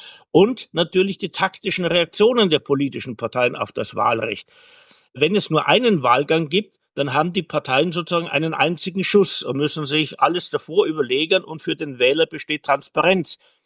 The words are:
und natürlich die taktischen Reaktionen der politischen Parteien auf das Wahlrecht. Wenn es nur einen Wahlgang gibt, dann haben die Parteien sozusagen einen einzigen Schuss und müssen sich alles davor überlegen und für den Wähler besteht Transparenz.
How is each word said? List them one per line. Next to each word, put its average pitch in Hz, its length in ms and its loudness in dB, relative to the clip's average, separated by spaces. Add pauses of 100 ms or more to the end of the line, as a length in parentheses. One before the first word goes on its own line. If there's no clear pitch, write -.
(300)
und 220 420 4
natürlich 185 460 0
die 190 120 -8
taktischen - 540 -4
Reaktionen 196 640 2
der 151 120 2
politischen 131 560 -2
Parteien 123 400 -2
auf 104 160 -8
das 110 240 -8
Wahlrecht. 113 520 -2 (640)
Wenn 156 220 0
es - 160 0
nur 151 160 0
einen 196 380 4
Wahlgang 147 440 2
gibt, 185 300 -4 (160)
dann 143 200 -2
haben 160 180 0
die 180 100 -2
Parteien 151 480 0
sozusagen 170 380 -2
einen 156 260 -2
einzigen 170 480 -2
Schuss - 400 2
und 123 140 -4
müssen 147 280 -2
sich 147 360 -2
alles 170 300 0
davor 160 360 0
überlegen 156 560 0
und 156 200 -12
für 160 120 -4
den 143 240 -8
Wähler 143 280 2
besteht 151 360 -6
Transparenz. 156 800 0 (260)